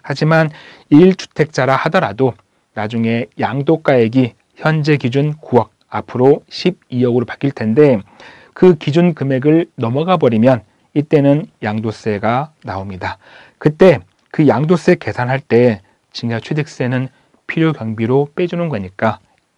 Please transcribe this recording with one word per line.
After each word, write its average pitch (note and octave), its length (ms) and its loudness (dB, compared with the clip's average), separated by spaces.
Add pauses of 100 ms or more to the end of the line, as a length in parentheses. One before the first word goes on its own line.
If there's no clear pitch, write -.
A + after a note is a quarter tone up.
하지만 D#3 500 -2 (380)
일 F3+ 260 6
주택자라 C3+ 640 -2
하더라도 C3 560 -2 (420)
나중에 A2+ 520 -4 (120)
양도가액이 C3 960 0 (220)
현재 D#3 400 0
기준 C#3 380 -2
구억, - 380 -2 (160)
앞으로 B2+ 600 0
십이억으로 B2 800 -2
바뀔 - 260 -6
텐데 A#2 480 2 (540)
그 F3+ 220 4
기준 E3 380 0
금액을 D3 520 0 (100)
넘어가 C#3+ 400 -2
버리면 B2 460 2 (320)
이때는 C#3+ 520 2 (160)
양도세가 A2 880 -4 (120)
나옵니다. F#2+ 540 -10 (400)
그때 D3+ 420 4 (300)
그 D3+ 180 2
양도세 D#3 480 2
계산할 B2 440 -6
때 A#2 420 2 (300)
증여 A#2 280 -6
취득세는 C3 680 -6 (380)
필요 D#3+ 260 0
경비로 A2+ 640 -2
빼주는 F3 340 -4
거니까 G#2+ 500 -6 (400)